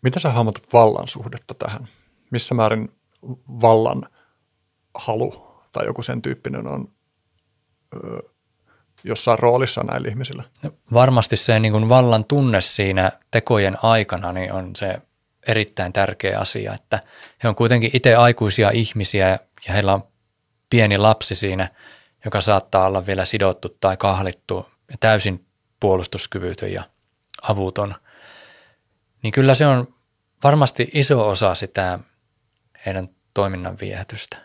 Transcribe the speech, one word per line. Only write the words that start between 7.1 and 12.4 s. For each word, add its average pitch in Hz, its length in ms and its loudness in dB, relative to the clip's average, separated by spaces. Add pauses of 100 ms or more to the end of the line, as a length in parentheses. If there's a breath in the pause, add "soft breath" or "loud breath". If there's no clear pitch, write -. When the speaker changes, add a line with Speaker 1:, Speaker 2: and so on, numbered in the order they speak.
Speaker 1:
ö, - 280 -14 (800)
jossain 113 340 -2
roolissa 123 440 0
näillä - 260 -6
ihmisillä? 123 360 -10 (180)
Speaker 2:
No, 147 80 -10 (220)
varmasti 120 440 4
se 110 240 2
niin 110 120 2
kuin 110 160 2
vallan 120 360 6
tunne 131 360 2